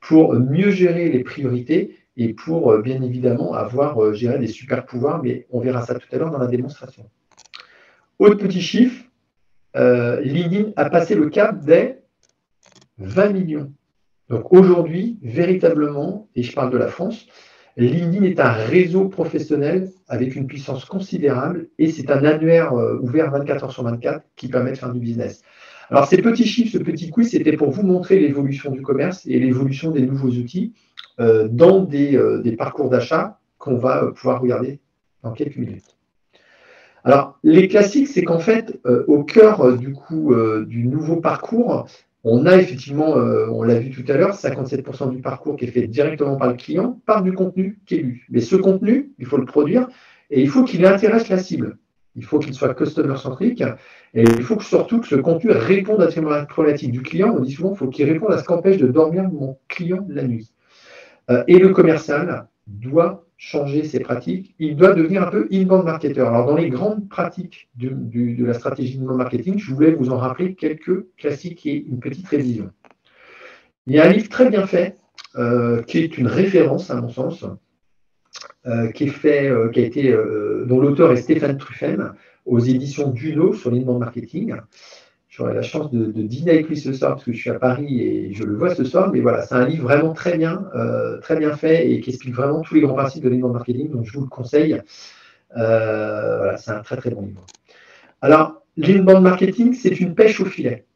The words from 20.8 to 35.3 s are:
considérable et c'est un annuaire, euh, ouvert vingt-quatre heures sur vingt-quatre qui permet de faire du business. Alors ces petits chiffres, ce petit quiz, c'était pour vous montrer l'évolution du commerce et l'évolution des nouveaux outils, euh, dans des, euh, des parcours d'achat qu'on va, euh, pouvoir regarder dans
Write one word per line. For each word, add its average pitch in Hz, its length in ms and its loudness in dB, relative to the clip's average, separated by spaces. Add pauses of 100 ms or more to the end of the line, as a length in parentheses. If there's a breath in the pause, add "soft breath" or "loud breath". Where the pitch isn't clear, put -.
considérable 143 840 -4 (100)
et 156 120 4
c'est 139 200 -6
un 139 140 2
annuaire, 160 480 4
euh, 117 300 0
ouvert 151 280 0
vingt-quatre 139 340 -4
heures 131 80 -8
sur - 100 -10
vingt-quatre 120 420 -6 (100)
qui - 140 -12
permet 127 240 -2
de 135 60 -10
faire 127 140 -10
du 123 60 -6
business. 117 440 -6 (480 loud breath)
Alors 135 160 4
ces - 160 4
petits 226 240 4
chiffres, 220 260 0
ce - 100 -2
petit 160 280 -6
quiz, 233 200 0
c'était 147 260 0
pour 143 140 2
vous 190 120 -4
montrer 185 360 2
l'évolution 139 520 0
du 127 100 -8
commerce 135 460 -4
et 127 120 0
l'évolution 135 520 0
des 147 100 0
nouveaux 135 300 -2
outils, 123 420 -6 (480 loud breath)
euh, 110 280 4
dans 170 340 6
des, 143 340 0
euh, 110 240 2
des 113 160 -2
parcours 135 320 -4
d'achat 156 500 -2 (200)
qu'on 131 180 -4
va, 131 280 0
euh, - 80 -4
pouvoir 127 280 -4
regarder 127 400 -2 (420)
dans 117 100 -10